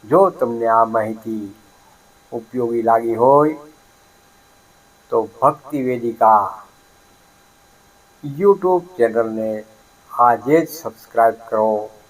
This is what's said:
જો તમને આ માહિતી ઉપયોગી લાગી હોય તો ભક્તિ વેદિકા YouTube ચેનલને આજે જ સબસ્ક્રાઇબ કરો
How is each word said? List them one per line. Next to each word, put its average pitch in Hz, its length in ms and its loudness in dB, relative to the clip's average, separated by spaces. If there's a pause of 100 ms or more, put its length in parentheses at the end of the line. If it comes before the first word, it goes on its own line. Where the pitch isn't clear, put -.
જો 180 260 2
તમને 120 360 -4
આ 113 180 4
માહિતી 110 680 -6 (760)
ઉપયોગી 117 500 -6
લાગી 113 320 0
હોય 143 420 4 (1500)
તો 113 180 -2 (140)
ભક્તિ 143 400 -4
વેદિકા 117 640 2 (1800)
YouTube 175 600 0 (100)
ચેનલને 110 680 -2 (480)
આજે 120 480 2
જ 160 80 -8
સબસ્ક્રાઇબ 113 680 -2 (140)
કરો 107 420 -2 (200)